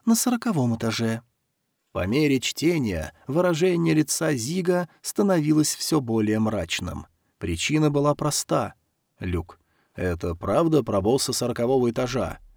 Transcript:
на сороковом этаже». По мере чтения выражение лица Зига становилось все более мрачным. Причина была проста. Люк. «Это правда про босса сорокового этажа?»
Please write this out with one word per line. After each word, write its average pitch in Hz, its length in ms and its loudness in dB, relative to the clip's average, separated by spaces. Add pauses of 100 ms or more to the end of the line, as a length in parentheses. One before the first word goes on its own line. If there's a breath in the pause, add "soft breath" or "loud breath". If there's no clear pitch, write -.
на 226 80 4
сороковом 208 600 0
этаже». 113 460 -2 (720)
По 92 140 -4
мере 135 340 2
чтения 123 720 -2 (140 soft breath)
выражение 170 680 2
лица 156 420 0
Зига 175 540 -2 (140)
становилось 156 720 2
все - 260 0
более 110 380 0
мрачным. 92 680 -4 (320)
Причина 147 520 0
была 143 240 2
проста. 143 600 -2 (440)
Люк. 87 420 -6 (340)
«Это 87 420 -4
правда 147 480 2
про 104 160 0
босса 127 320 0
сорокового 120 580 0
этажа?» 123 480 -4 (180)